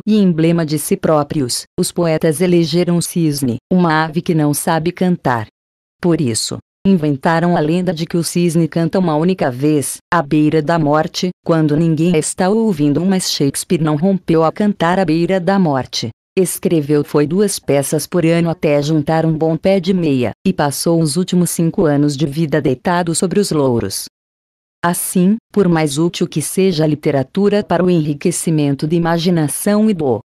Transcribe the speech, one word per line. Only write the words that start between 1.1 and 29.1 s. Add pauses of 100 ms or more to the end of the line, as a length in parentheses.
os
poetas
elegeram
o
cisne, (140)
uma
ave
que
não
sabe
cantar. (520)
Por
isso, (280)
inventaram
a
lenda
de
que
o
cisne
canta
uma
única
vez, (160)
à
beira
da
morte, (120)
quando
ninguém
está
ouvindo.
Mas
Shakespeare
não
rompeu
a
cantar
à
beira
da
morte. (280)
Escreveu
foi
duas
peças
por
ano
até
juntar
um
bom
pé
de
meia, (140)
e
passou
os
últimos
cinco
anos
de
vida
deitado
sobre
os
louros. (760)
Assim, (160)
por
mais
útil
que
seja
a
literatura
para
o
enriquecimento
da
imaginação